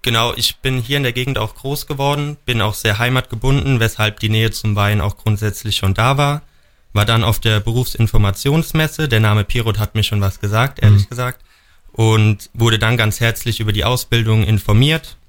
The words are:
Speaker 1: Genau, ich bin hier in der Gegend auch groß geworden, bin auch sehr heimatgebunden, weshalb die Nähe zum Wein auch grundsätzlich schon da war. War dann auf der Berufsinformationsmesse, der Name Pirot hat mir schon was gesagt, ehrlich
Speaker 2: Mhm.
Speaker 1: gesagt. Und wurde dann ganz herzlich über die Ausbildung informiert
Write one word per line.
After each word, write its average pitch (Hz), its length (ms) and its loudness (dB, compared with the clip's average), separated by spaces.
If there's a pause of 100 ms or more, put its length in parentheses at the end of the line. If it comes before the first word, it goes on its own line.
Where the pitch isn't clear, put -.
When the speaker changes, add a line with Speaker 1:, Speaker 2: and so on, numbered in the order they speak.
Speaker 1:
Genau, 117 320 0
ich - 220 -4
bin 131 220 -4
hier 131 180 -2
in 143 60 0
der 123 80 -2
Gegend 123 260 -4
auch 110 180 -6
groß 139 300 -6
geworden, 147 600 -4
bin 117 160 -2
auch 104 140 -2
sehr 104 220 -2
heimatgebunden, 127 800 0
weshalb 110 400 -2
die 110 100 -2
Nähe 110 220 0
zum 104 240 -2
Wein 104 260 0
auch 104 160 -4
grundsätzlich 107 580 -4
schon 95 200 0
da 131 220 2
war. 143 260 0 (500)
War 104 100 2
dann 113 220 2
auf 117 140 0
der 107 200 0
Berufsinformationsmesse, 127 1500 0
der 113 100 2
Name 107 240 2
Pirot 113 360 -2
hat 104 160 -4
mir 110 80 0
schon 104 180 -2
was 98 180 -2
gesagt, 110 420 -2
ehrlich 101 240 6
Speaker 2:
Mhm. - 40 -20
Speaker 1:
gesagt. 123 340 -8 (480)
Und 110 600 2
wurde 113 260 0
dann 113 160 2
ganz 107 240 0
herzlich 113 400 -2
über 107 140 -2
die 107 100 0
Ausbildung 110 600 0
informiert 110 760 2 (120)